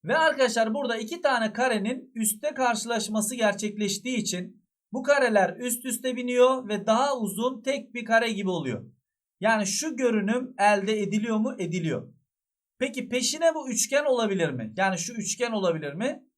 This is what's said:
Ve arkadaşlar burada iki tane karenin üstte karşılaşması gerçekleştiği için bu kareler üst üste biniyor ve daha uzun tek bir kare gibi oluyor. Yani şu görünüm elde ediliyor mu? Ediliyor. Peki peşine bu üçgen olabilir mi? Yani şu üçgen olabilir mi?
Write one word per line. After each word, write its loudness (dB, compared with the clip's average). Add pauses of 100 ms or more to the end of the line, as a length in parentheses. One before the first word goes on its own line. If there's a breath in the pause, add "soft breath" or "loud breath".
Ve 2
arkadaşlar 2
burada -2
iki -8
tane 2
karenin 0
üstte -2
karşılaşması 0
gerçekleştiği -2
için -6 (280)
bu -4
kareler 4
üst -6
üste -4
biniyor 4
ve -2
daha 2
uzun -2
tek -4
bir -8
kare 4
gibi -2
oluyor. -4 (480)
Yani 2
şu -4
görünüm 0
elde 4
ediliyor 0
mu? 0
Ediliyor. -4 (680)
Peki -4
peşine 0
bu -6
üçgen 0
olabilir 2
mi? -8
Yani 0
şu -8
üçgen -4
olabilir -2
mi? -6 (140)